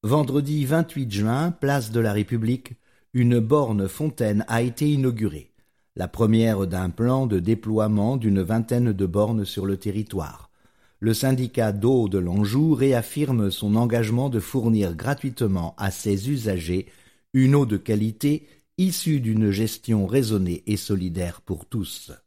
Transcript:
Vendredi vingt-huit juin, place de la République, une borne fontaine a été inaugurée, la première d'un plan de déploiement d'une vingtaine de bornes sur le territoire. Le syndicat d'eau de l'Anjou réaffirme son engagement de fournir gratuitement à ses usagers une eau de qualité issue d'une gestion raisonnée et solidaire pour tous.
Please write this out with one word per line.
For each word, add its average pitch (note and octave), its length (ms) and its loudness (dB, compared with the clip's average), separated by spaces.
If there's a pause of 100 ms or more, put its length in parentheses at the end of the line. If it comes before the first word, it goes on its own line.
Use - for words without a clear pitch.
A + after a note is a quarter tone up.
Vendredi C#3+ 600 0
vingt-huit D3 440 -2
juin, A#2 420 0
place C#3 400 -2
de A#2 100 2
la A2 100 2
République, A2+ 600 -2 (380)
une A#2+ 280 4
borne A2 480 2
fontaine G#2+ 600 -2
a A#2 140 0
été B2+ 260 -2
inaugurée, A#2 640 -2 (440)
la F2+ 120 -4
première A2 600 2
d'un F2+ 240 -2
plan B2+ 340 0
de G#2 140 0
déploiement G#2+ 760 0
d'une G2+ 260 2
vingtaine A2+ 500 0
de F#2+ 140 0
bornes G#2 380 0
sur F#2+ 200 -6
le G2 120 -2
territoire. F#2+ 720 -6 (480)
Le A2 160 2
syndicat B2+ 560 0
d'eau A2+ 360 2
de F#2+ 120 0
l'Anjou G#2 560 2
réaffirme B2+ 760 0
son G#2 240 -2
engagement A#2 560 2
de A#2 100 0
fournir A2 540 0
gratuitement G2 880 -4
à G2 100 -2
ses G2+ 400 -2
usagers F#2+ 560 -2 (480)
une C3 220 6
eau C#3 100 6
de G#2+ 120 0
qualité A2 680 -2 (300)
issue E3 440 0
d'une A2 280 2
gestion G#2 560 0
raisonnée G#2 640 0
et G#2 100 0
solidaire F2+ 640 -4
pour - 240 -8
tous. - 460 -8 (160)